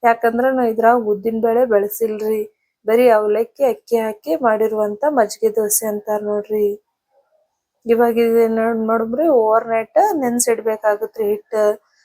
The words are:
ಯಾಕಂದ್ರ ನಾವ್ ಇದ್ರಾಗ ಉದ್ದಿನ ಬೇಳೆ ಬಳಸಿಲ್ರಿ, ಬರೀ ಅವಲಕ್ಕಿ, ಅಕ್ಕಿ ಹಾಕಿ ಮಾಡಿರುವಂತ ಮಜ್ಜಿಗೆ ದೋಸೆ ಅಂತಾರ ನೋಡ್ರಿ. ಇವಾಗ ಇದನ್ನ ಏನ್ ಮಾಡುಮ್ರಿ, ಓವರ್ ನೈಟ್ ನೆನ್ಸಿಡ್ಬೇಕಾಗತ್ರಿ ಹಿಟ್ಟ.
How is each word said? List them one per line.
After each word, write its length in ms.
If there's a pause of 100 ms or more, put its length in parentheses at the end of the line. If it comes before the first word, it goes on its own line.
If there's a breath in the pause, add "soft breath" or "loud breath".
ಯಾಕಂದ್ರ 460
ನಾವ್ 180
ಇದ್ರಾಗ 280
ಉದ್ದಿನ 460
ಬೇಳೆ 240
ಬಳಸಿಲ್ರಿ, 760 (460)
ಬರೀ 200
ಅವಲಕ್ಕಿ, 560
ಅಕ್ಕಿ 340
ಹಾಕಿ 380
ಮಾಡಿರುವಂತ 720
ಮಜ್ಜಿಗೆ 460
ದೋಸೆ 300
ಅಂತಾರ 380
ನೋಡ್ರಿ. 440 (1200)
ಇವಾಗ 320
ಇದನ್ನ 420
ಏನ್ 280
ಮಾಡುಮ್ರಿ, 400
ಓವರ್ 400
ನೈಟ್ 520
ನೆನ್ಸಿಡ್ಬೇಕಾಗತ್ರಿ 1040
ಹಿಟ್ಟ. 300 (500)